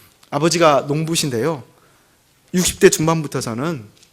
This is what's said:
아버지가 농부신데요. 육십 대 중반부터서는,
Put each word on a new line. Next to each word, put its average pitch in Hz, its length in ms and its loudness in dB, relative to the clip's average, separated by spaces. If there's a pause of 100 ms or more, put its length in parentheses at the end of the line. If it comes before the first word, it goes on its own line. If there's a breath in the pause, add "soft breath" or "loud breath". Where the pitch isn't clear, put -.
(300 soft breath)
아버지가 156 580 2
농부신데요. 151 760 -4 (920 soft breath)
육십 180 260 -2
대 196 80 8
중반부터서는, 147 960 -2 (280)